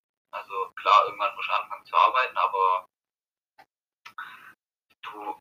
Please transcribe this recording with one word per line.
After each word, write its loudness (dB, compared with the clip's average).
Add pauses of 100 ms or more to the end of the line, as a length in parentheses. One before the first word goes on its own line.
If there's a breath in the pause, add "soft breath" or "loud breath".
(320)
Also -8
klar, 4
irgendwann -4
musst -8
du -2
anfangen -6
zu -10
arbeiten, 4
aber 0 (2250 loud breath)
du -10